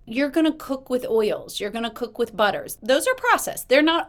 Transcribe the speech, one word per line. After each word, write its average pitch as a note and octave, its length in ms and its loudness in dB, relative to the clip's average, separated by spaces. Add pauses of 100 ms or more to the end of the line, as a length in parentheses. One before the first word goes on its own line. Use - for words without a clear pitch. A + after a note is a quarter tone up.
You're C4+ 240 0
gonna D#4 220 2
cook C4+ 360 -8
with B3 160 -2
oils, G#3+ 560 0
you're G3+ 80 -4
gonna A3+ 220 -6
cook A#3 280 -8
with A#3 180 -4
butters. G3 460 0
Those B3+ 240 2
are B4+ 80 2
processed. - 540 -2
They're C4+ 140 6
not D#4+ 260 2